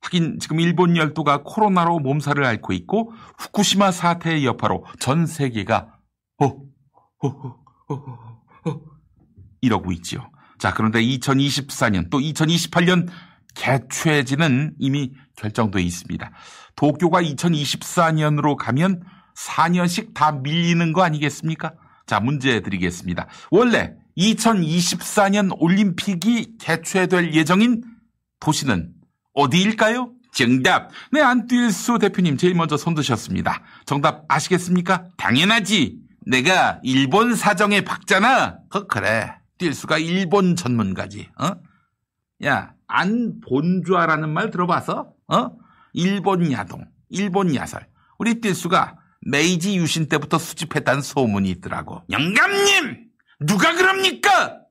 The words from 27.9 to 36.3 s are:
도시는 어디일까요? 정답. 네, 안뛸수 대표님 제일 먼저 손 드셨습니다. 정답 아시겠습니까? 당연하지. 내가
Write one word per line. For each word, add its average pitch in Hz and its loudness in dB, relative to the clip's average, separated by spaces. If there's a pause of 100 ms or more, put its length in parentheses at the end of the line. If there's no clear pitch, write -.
도시는 123 -2 (420)
어디일까요? 214 2 (200)
정답. 131 2 (220)
네, 294 2
안뛸수 240 2
대표님 180 2
제일 180 2
먼저 165 2
손 170 -2
드셨습니다. 123 -2 (240)
정답 143 -2
아시겠습니까? 175 0 (100)
당연하지. 165 0 (280)
내가 131 2